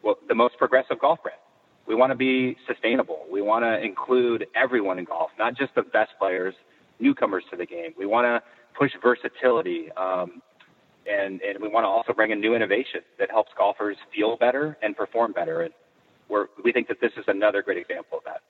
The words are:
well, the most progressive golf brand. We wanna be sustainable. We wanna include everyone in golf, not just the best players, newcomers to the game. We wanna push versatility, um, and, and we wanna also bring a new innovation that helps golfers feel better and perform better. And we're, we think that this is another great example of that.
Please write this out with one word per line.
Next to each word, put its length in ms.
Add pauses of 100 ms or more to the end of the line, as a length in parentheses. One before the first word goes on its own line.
well, 160 (100)
the 80
most 220
progressive 420
golf 220
brand. 160 (480)
We 100
wanna 180
be 420 (100)
sustainable. 680
We 100
wanna 360
include 760
everyone 460
in 60
golf, 300
not 200
just 180
the 80
best 360
players, 360 (460)
newcomers 500
to 60
the 100
game. 320
We 80
wanna 340 (380)
push 140 (100)
versatility, 920
um, 440 (640)
and, 380
and 180
we 80
wanna 200
also 240
bring 180
a 60
new 180
innovation 460 (180)
that 140
helps 260
golfers 380 (180)
feel 220
better 440
and 160
perform 360
better. 300
And 120 (540)
we're, 180 (160)
we 80
think 160
that 140
this 160
is 100
another 360
great 160
example 400
of 60
that. 260